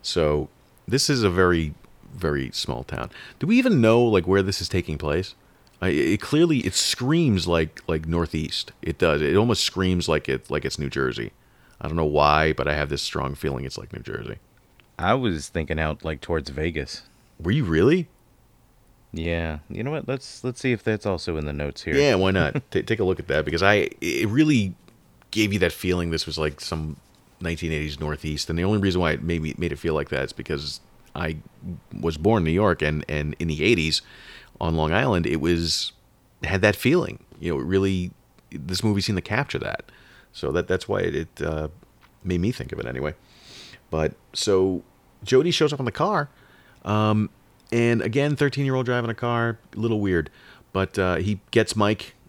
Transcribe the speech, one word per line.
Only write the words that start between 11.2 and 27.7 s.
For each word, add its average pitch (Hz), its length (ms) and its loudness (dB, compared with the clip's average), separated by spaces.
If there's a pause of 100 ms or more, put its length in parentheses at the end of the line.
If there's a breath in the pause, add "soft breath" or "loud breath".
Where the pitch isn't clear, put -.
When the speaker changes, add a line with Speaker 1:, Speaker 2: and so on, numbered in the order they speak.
Speaker 1:
I - 80 -8
don't 78 80 -2
know 82 80 2
why, 76 480 4
but 65 160 -2
I 73 60 2
have 73 140 -2
this 71 140 -4
strong 69 320 -4
feeling 69 300 -6
it's 65 120 -10
like - 160 -14
New 60 100 -12
Jersey. - 360 -10 (580)
Speaker 2:
I 92 180 4
was 101 340 -2
thinking 80 320 -2
out, 78 240 -2
like, 80 160 -4
towards 80 300 -4
Vegas. 76 520 -6 (380)
Speaker 1:
Were 82 100 -2
you 139 140 2
really? 107 420 4 (1040)
Speaker 2:
Yeah. 82 460 -4 (100)
You 95 140 -8
know 131 80 -6
what? 151 160 -6
Let's, - 380 -8
let's 123 160 -6
see 131 100 0
if 117 140 0
that's 107 220 -2
also 90 300 -2
in 76 100 -4
the 73 60 -4
notes 73 300 -6
here. - 140 0
Speaker 1:
Yeah, 139 180 4
why 95 160 4
not? 90 240 2
Speaker 2:
<laughs> - 160 -6
Speaker 1:
Ta-, - 120 0
take 113 180 -2
a 104 40 2
look 92 140 2
at - 80 -10
that, 76 180 2
because 80 180 0
I, 101 260 4 (120)
it 80 280 -2
really 120 460 2 (580)
gave 107 200 2
you 101 60 0
that 87 140 4
feeling 87 380 0
this 80 160 -2
was, 78 120 -8
like, 78 220 -2
some 78 360 -6 (440)
nineteen 85 320 -4